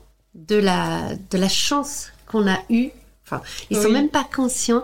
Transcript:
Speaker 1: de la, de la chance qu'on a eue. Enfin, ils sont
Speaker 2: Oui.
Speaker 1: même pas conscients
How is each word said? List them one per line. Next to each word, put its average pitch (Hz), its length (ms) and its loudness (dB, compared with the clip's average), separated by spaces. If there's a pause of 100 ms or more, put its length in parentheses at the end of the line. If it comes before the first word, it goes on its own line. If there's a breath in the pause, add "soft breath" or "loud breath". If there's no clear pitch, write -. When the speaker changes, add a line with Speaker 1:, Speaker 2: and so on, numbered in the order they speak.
(340)
Speaker 1:
de 175 220 -2
la, 175 580 0 (160)
de 190 80 -2
la 190 100 2
chance - 580 -2 (240)
qu'on 214 200 2
a 185 80 2 (120)
eue. 240 200 2 (360)
Enfin, - 160 -8 (280 loud breath)
ils 208 60 0
sont 214 80 2
Speaker 2:
Oui. 214 80 4
Speaker 1:
même 285 160 2
pas 294 160 0 (100)
conscients 247 500 0